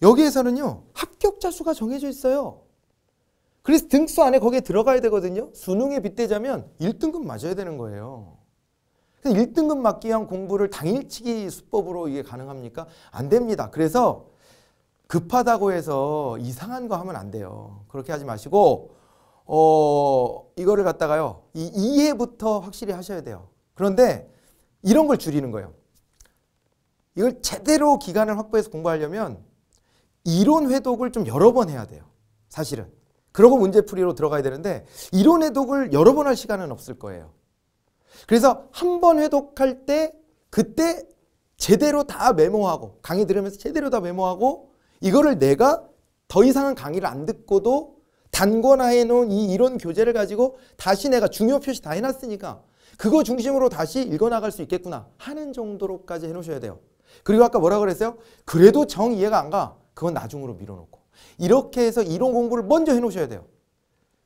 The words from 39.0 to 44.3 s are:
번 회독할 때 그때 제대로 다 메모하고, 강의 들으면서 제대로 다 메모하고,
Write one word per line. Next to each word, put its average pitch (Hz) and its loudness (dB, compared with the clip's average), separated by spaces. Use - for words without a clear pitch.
번 330 6
회독할 269 -2
때 311 0
그때 320 -2
제대로 285 2
다 247 0
메모하고, 175 0
강의 190 -2
들으면서 196 -4
제대로 294 -6
다 247 -2
메모하고, 185 -4